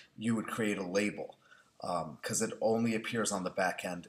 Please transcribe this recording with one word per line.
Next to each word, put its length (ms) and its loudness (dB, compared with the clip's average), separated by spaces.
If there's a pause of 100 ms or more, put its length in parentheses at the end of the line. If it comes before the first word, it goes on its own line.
(180)
You 180 2
would 120 -2
create 300 0
a 100 -2
label, 500 0 (440)
um, 400 -2
'cause 200 -2
it 200 -2
only 340 4
appears 380 0
on 100 -2
the 60 -2
back 340 0
end. 260 -4